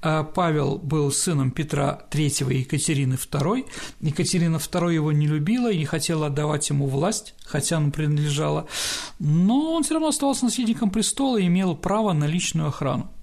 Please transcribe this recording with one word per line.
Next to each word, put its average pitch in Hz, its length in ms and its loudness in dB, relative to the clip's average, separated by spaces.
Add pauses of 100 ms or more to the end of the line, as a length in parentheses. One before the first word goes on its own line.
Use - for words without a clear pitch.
э, 156 220 0 (100)
Павел 156 440 2
был 147 340 0
сыном 139 400 0
Петра 143 420 -2 (160)
Третьего 143 400 0
и 131 80 2
Екатерины 135 580 0
Второй. 175 500 -2 (340)
Екатерина 165 580 0
Второй 170 360 0
его 156 180 2
не 147 160 4
любила 208 420 2
и 185 80 0
не 151 60 0
хотела 156 420 -2
отдавать 147 420 -2
ему 143 200 2
власть, 147 460 -2 (100)
хотя 151 320 -2
она 147 160 2
принадлежала, 151 760 0 (540)
но 208 540 4
он 320 100 2
все 320 100 0
равно 311 140 2
оставался 277 360 0
наследником 226 460 0
престола 233 460 0
и 190 100 2
имел 180 300 2
право 202 360 0
на 147 140 2
личную 160 400 0
охрану. 135 460 -4 (100)